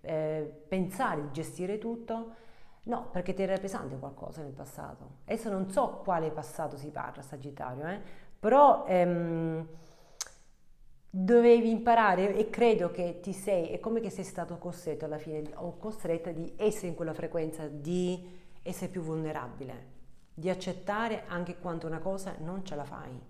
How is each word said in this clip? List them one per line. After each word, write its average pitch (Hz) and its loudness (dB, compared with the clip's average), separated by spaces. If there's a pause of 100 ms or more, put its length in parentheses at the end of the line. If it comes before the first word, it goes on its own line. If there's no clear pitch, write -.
eh, 156 -2
pensare, 185 0
di 147 -6
gestire 180 -4
tutto. 226 -6 (500)
No, - -4
perché 180 -2
ti 190 -2
era 190 0
pesante 190 -6
qualcosa 139 -10
nel 139 -10
passato. 139 -14
Adesso 226 -4
non 190 -2
so 247 2
quale 165 0
passato 151 -8
si 139 -10
parla, 143 -10
Sagittario, 139 -8
eh? 196 -6 (400)
Però, 262 10
ehm, 165 2 (1400)
dovevi 233 8
imparare, 214 6
e 214 2
credo 226 6
che 175 -4
ti 196 -6
sei, 185 0
è 180 -4
come 226 0
che 220 -4
sei 185 -8
stato 170 -8
costretto 160 -6
alla 151 -6
fine, 151 -6
o 175 -8
costretta 170 -4
di 165 -6
essere 208 0
in 165 -6
quella 160 -4
frequenza, 160 -4
di 180 -2 (340)
essere 185 -6
più 185 -6
vulnerabile, 151 -6 (480)
di 165 -4
accettare 202 -2
anche 175 -4
quando 165 -6
una 160 -4
cosa 190 -4
non 185 -6
ce 151 -6
la 143 -4
fai 139 -10 (140)